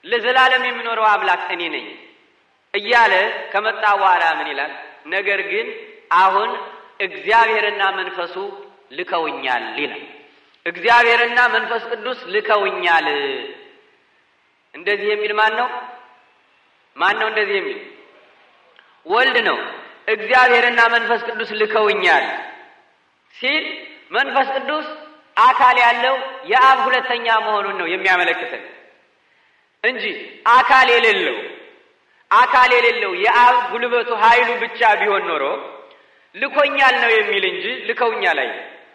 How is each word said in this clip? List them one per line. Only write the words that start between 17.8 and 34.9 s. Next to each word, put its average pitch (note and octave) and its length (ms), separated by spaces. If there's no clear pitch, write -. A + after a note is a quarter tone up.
ወልድ A#3+ 320
ነው። F3 200
«እግዚአብሔርና A#3+ 800
መንፈስ A#3 360
ቅዱስ A3+ 280
ልከውኛል» G#3 720
ሲል C#4 300
መንፈስ C4 420
ቅዱስ C#4 340
አካል B3 420
ያለው A#3+ 380
የአብ B3+ 360
ሁለተኛ B3 460
መሆኑን G3+ 360
ነው F3 100
የሚያመለክተን E3+ 760
እንጂ A#3+ 200
አካል C4 400
የሌለው፣ G#3 480
አካል B3 420
የሌለው A#3 420
የአብ A#3+ 420
ጉልበቱ A#3 500
ኃይሉ A#3 320
ብቻ A#3 220